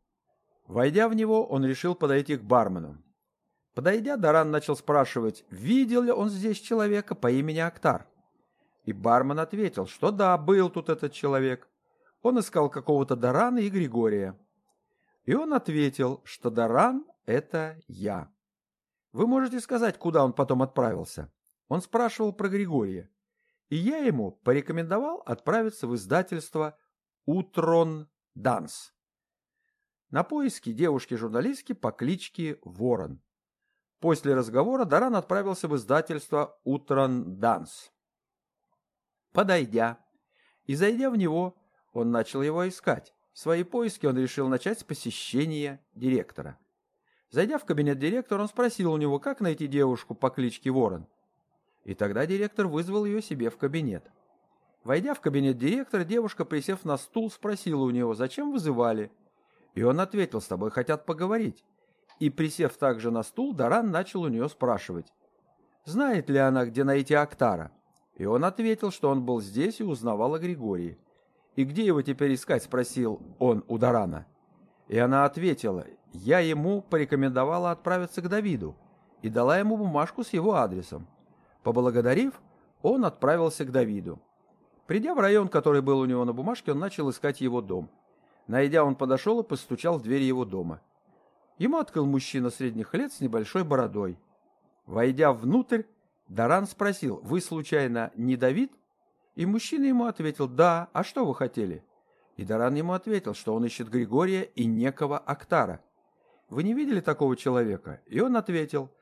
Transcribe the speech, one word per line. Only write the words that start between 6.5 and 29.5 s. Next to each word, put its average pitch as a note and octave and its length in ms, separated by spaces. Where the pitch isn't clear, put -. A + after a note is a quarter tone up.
человека G#3 540
по - 160
имени D3 300
Актар. E3 480
И A2 80
бармен B2 460
ответил, E3 460
что - 260
да, F#3+ 260
был F3+ 320
тут F3 200
этот D3+ 220
человек. C3 560
Он B3 180
искал F3+ 300
какого-то C#3 460
Дарана D#3+ 440
и G#3 100
Григория. A2+ 680
И C3+ 80
он D4+ 200
ответил, C#3+ 680
что - 260
Даран — C3 560
это D#3+ 640
я. F#2+ 440
Вы F#3 160
можете B3+ 320
сказать, A3+ 380
куда D#3+ 260
он B2+ 100
потом C3 280
отправился? G#2+ 680
Он E3+ 140
спрашивал A3+ 500
про G3 160
Григория. C#3 640
И D3 60
я G#3 220
ему D3 340
порекомендовал E3 920
отправиться G#3+ 640
в A#2+ 80
издательство D#3 840
«Утрон D#3+ 840
Данс» - 580